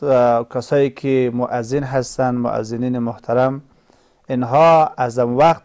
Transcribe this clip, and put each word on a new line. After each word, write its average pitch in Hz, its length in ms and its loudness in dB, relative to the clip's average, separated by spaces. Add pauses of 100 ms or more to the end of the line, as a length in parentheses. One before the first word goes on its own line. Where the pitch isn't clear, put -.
اه، 123 480 2
کسایی 139 400 0
که 131 440 0
مؤذن 120 500 -4
هستن، 127 520 -4
مؤذنین 120 640 -4
محترم، 123 600 -2 (680)
اینها 151 720 2
از 123 220 -4
آن 120 160 0
وقت 156 300 2